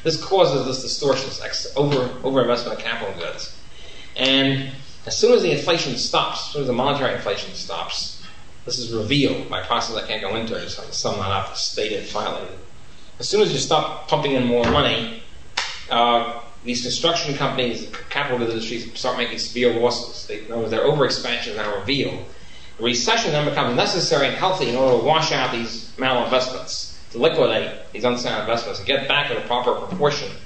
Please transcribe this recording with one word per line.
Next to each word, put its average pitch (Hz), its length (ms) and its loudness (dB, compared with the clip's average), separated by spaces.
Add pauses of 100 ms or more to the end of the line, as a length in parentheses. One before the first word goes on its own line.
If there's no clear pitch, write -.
This 156 180 0
causes 151 440 4
this 127 160 -2
distortion, - 460 0
this - 140 -8
ex-, - 340 -6
over, 139 320 2 (140)
overinvestment 120 520 2
of - 40 -6
capital 113 420 -4
goods. - 360 -6 (600)
And 135 540 2 (360)
as - 100 -4
soon 240 160 6
as 202 100 8
the 175 100 2
inflation 147 440 0
stops, - 520 0
as - 40 -8
soon 147 100 -4
as 127 60 -2
the 120 40 0
monetary 127 420 2
inflation 98 400 -4
stops, - 680 -6 (440)
this 123 120 -4
is 113 140 -6
revealed 120 560 2
by 104 140 -4
a - 20 -8
process 117 320 0
I 101 100 -4
can't 107 140 -4
go 101 160 -4
into, 107 200 -4
I 87 40 -4
just - 160 -8
have 98 100 -10
to - 60 -10
sum 101 240 -2
that 98 140 -2
up, 98 260 -2
state 107 360 -2
it, 101 140 -4
file 107 360 -4
it. - 80 -10 (680)
As - 100 -6
soon 208 120 4
as 180 120 6
you - 60 0
stop - 500 0
pumping 143 240 2
in 123 140 4
more 120 240 4
money, 117 520 2 (680)
uh, 120 500 4 (240)
these 120 180 -2
construction 151 540 0
companies, 127 520 -2 (220)
capital 127 280 0
goods 113 140 0
industries 110 460 -4
start 127 180 -2
making 117 220 -2
severe 123 420 2
losses. - 460 0
They, - 180 -8
in 113 80 -10
other 117 100 -2
words, 107 100 -2
their 110 120 2
overexpansion 120 640 2
is 107 80 -6
now 104 200 -2
revealed. 107 480 -2 (540)
A 110 40 -4
recession 165 480 2
then 147 180 2
becomes 123 280 0
necessary 151 500 2
and 120 100 0
healthy 170 320 0
in 120 80 0
order 131 220 6
to 113 60 0
wash 151 280 4
out 131 200 0
these 117 440 -6
malinvestments, 127 1040 0 (140)
to 123 60 -6
liquidate 117 720 2
these 110 120 -4
unsound 120 360 0
investments 107 400 -2
and - 60 -6
get 135 220 2
back 143 200 2
to 120 60 -2
the 107 80 -2
proper 120 320 2
proportion. - 560 0 (160)